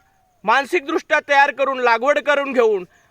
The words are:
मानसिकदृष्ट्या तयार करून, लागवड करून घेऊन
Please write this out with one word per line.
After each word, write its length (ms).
मानसिकदृष्ट्या 760
तयार 220
करून, 280
लागवड 400
करून 340
घेऊन 320